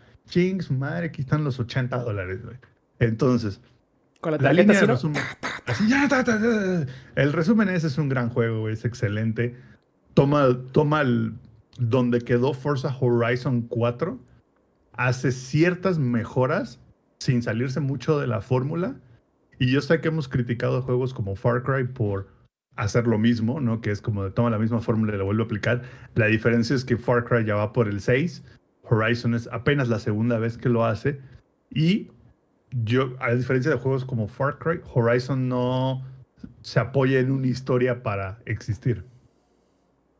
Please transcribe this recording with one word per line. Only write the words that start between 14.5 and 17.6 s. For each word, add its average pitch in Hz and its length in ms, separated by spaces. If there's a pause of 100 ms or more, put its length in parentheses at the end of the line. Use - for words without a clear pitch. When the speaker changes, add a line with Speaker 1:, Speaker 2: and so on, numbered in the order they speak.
Speaker 1:
hace 127 380
ciertas 175 640
mejoras 131 800 (400)
sin 123 220
salirse 120 380